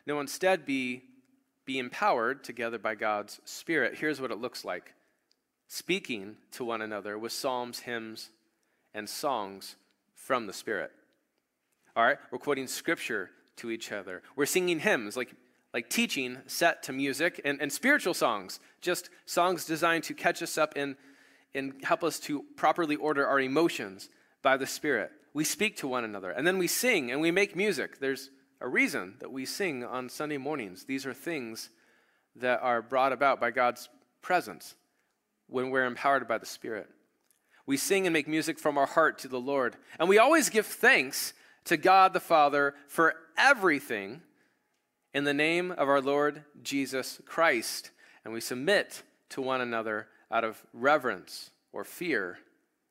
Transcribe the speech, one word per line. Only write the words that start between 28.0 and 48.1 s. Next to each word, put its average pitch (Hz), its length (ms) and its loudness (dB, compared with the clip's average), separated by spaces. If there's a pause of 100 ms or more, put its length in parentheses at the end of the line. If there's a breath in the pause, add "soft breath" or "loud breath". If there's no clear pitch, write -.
a 123 80 -6
reason 139 500 -2
that - 120 -12
we 131 140 -8
sing 139 380 -4
on 123 240 -6
Sunday 151 300 -6
mornings. 131 480 -8
These 135 200 -6
are 127 80 -6
things 123 560 -8 (680 soft breath)
that 123 240 0
are 120 200 2
brought 131 300 2
about 127 300 2
by 120 100 2
God's 123 380 0 (320)
presence 131 540 -2 (720)
when 127 240 -2
we're 131 140 2
empowered 127 420 2
by 113 100 0
the - 80 -10
Spirit. - 420 -10 (800 soft breath)
We 139 100 0
sing 190 320 0
and 165 60 2
make 147 140 0
music 156 300 -2
from 147 200 0
our 139 80 6
heart 151 340 2
to 135 80 -12
the 127 120 -4
Lord. 127 360 0 (240 loud breath)
And 165 100 4
we 202 80 8
always 269 320 6
give 208 160 2
thanks 190 680 2 (320 soft breath)
to 165 120 2
God 185 360 8
the 180 60 0
Father 143 560 4 (120)
for 165 260 4 (240)
everything 156 840 2 (920)
in 143 120 0
the 143 80 2
name 165 380 2
of 147 180 0
our 139 120 4
Lord 147 420 0 (200)
Jesus 131 600 -4
Christ. - 640 0 (320 soft breath)